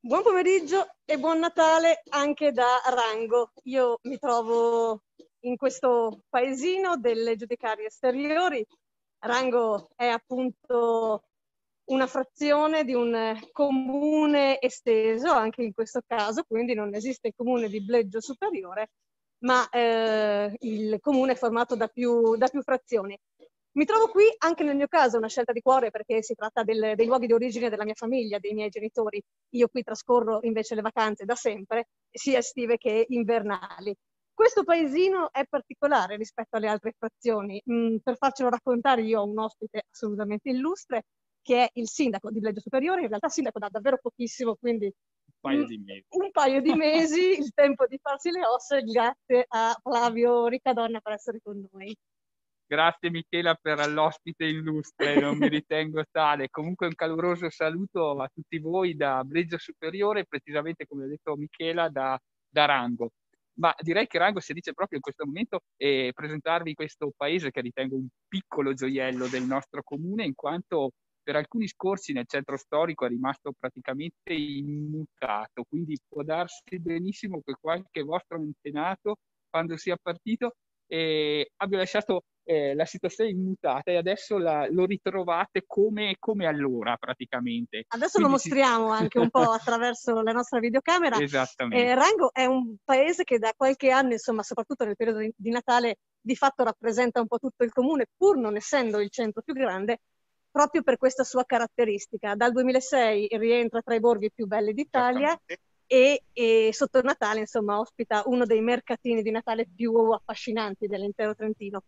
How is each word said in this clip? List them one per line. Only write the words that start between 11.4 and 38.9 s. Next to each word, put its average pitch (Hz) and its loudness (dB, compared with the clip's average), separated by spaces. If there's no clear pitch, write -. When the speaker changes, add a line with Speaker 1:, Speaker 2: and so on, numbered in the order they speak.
Speaker 1:
una 262 2
frazione 294 0
di 254 -4
un 226 0
comune 285 2
esteso, 233 2
anche 226 2
in 214 -4
questo 226 -4
caso, 226 -2
quindi 233 -2
non 208 -4
esiste 233 -6
il 208 -4
comune 240 -2
di 202 -6
Bleggio 226 0
Superiore, 220 -6
ma, 247 2
eh, 214 2
il 214 -2
comune 262 4
è - 4
formato 240 0
da 220 -2
più, 233 4
da 254 4
più 277 -2
frazioni. 214 -2
Mi 294 2
trovo 440 4
qui 427 6
anche 330 2
nel 285 2
mio 285 2
caso, 254 4
una 220 -2
scelta 240 -2
di 233 -2
cuore, 254 4
perché 220 -2
si 233 -8
tratta 220 -4
del, 214 0
dei 226 4
luoghi 247 2
di 220 6
origine 233 0
della 208 -4
mia 214 -6
famiglia, 226 -4
dei 202 -8
miei 214 -4
genitori. 214 -4
Io 240 2
qui 247 -4
trascorro 220 0
invece 220 -4
le 214 -4
vacanze 214 -2
da 233 -2
sempre, 220 -4
sia 254 0
estive 233 -2
che 226 0
invernali. 202 -2
Questo 440 4
paesino 339 2
è 269 -2
particolare 240 0
rispetto 220 -8
alle 214 -2
altre 214 -2
frazioni. 208 -4
Mm, 226 2
per 254 -4
farcelo 269 4
raccontare, 240 2